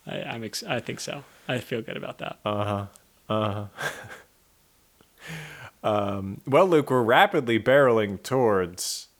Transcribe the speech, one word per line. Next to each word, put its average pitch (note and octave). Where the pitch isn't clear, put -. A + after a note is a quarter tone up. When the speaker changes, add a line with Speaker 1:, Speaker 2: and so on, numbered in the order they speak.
Speaker 1:
I, -
I'm A#2
ex-, G#2+
I D3+
think -
so. -
I C3
feel A2+
good -
about -
that. -
Speaker 2:
Uh-huh. G#2
Uh-huh. G#2+
<laughs> -
Um, G2+
well, D3
Luke, D#3+
we're B2+
rapidly B2+
barreling A2+
towards G2+